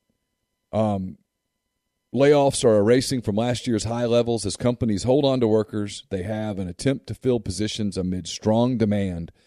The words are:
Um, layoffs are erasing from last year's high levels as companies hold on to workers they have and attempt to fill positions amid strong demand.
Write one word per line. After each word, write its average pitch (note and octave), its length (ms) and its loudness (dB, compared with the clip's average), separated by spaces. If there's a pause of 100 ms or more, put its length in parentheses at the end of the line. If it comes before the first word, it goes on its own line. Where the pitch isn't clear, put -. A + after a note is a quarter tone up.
(720)
Um, G2+ 460 -2 (960)
layoffs C#3 500 4
are A2 140 6
erasing A#2+ 440 2
from G2+ 140 -2
last A#2+ 320 -2
year's A2 160 0
high A#2 220 -4
levels A#2 400 0
as F#2+ 120 -6
companies A#2 460 -2
hold C#3 220 2
on C3 140 2
to A#2 80 2
workers G#2+ 640 -2
they F#2 140 -6
have G#2+ 360 -6
and F#2 100 -6
attempt C3+ 380 -4
to A2 60 -8
fill B2 260 0
positions G#2 580 -4
amid F2+ 300 -4
strong A#2 500 0
demand. G2 540 -2 (160)